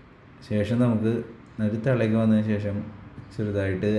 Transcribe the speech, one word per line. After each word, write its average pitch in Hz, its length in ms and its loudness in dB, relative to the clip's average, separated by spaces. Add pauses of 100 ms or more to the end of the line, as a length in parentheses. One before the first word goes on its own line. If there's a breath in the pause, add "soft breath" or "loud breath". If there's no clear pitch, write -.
(500)
ശേഷം 107 360 0
നമുക്ക് 110 280 2 (560)
ഒരു 110 180 -2
തിളയ്ക്ക് 113 340 2
വന്നതിന് 110 300 4
ശേഷം 101 260 -2 (580)
ചെറുതായിട്ട് 98 520 0 (100)